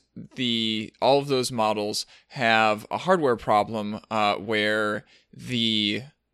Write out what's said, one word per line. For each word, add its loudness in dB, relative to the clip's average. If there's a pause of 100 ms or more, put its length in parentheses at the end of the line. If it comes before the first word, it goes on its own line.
(360)
the, -2
all 6
of -4
those 0
models -2 (240)
have 2
a -2
hardware 2
problem, 0 (120)
uh, 2
where -2 (300)
the 0 (300)